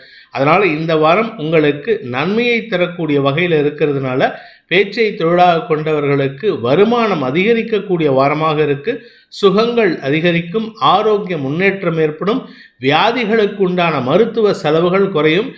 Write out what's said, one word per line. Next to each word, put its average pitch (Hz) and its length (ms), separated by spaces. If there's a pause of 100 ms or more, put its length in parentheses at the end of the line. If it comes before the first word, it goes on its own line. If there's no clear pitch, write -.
(300)
அதனால 156 360
இந்த 160 300
வாரம் 170 420
உங்களுக்கு 151 640
நன்மையை 202 640
தரக்கூடிய 170 540
வகையில 156 420
இருக்கிறதுனால 143 720 (320)
பேச்சை 202 480
தொழிலாக 170 460
கொண்டவர்களுக்கு 147 1000
வருமானம் 196 600
அதிகரிக்கக்கூடிய 185 840 (100)
வாரமாக 151 400
இருக்கு. 143 340 (360)
சுகங்கள் 208 720
அதிகரிக்கும், 170 760
ஆரோக்கிய 185 600
முன்னேற்றம் 170 640
ஏற்படும், 175 420 (400)
வியாதிகளுக்கு 202 760
உண்டான 175 440
மருத்துவ 196 540
செலவுகள் 175 540
குறையும். 156 500